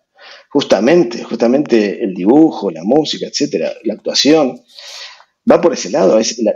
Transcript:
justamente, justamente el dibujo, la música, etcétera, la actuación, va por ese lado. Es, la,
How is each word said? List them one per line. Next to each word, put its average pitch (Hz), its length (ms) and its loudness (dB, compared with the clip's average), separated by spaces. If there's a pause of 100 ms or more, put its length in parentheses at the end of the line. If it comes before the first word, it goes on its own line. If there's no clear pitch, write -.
(500)
justamente, 139 720 2
justamente 117 800 0
el 95 120 -4
dibujo, 107 560 2
la 78 120 -10
música, 113 440 -2
etcétera, 92 460 -4 (120)
la - 100 -6
actuación, 131 680 0 (880)
va 165 120 4
por 170 140 2
ese - 160 -8
lado. - 280 2
Es, 113 200 -4
la, 107 180 0